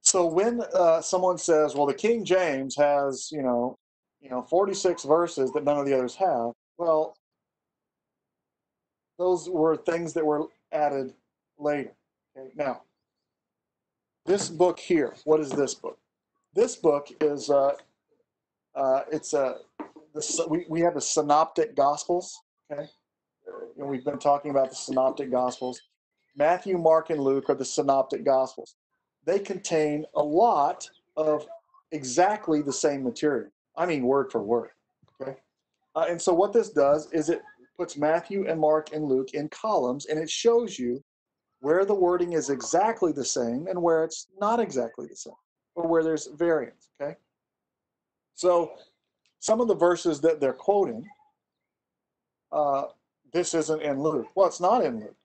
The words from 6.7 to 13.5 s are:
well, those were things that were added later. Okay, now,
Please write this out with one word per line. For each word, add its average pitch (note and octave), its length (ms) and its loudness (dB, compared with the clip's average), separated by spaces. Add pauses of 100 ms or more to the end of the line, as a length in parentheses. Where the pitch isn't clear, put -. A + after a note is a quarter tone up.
well, D#3+ 400 0 (2000)
those F3 300 0
were D#3+ 280 2
things E3 380 -4
that D#3+ 120 0
were D3+ 220 0 (240)
added C#3+ 420 -2 (440)
later. D3 360 -4 (420)
Okay, C3+ 200 -18
now, C3+ 260 -6 (1400)